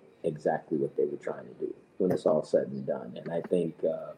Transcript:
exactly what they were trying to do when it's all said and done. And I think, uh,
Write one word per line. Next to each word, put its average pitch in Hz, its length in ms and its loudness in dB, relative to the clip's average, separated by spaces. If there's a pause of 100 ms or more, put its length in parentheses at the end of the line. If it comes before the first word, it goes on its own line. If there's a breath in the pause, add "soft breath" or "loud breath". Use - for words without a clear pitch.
(240)
exactly 78 540 0
what 69 180 -2
they 73 100 4
were 71 120 -2
trying - 280 -8
to 62 100 -16
do - 180 -6 (240)
when 92 140 4
it's - 140 2
all 82 180 4
said - 240 4
and 67 200 -6
done. 64 300 -4
And 80 160 -8
I 82 140 0
think, 82 360 2
uh, 80 340 -2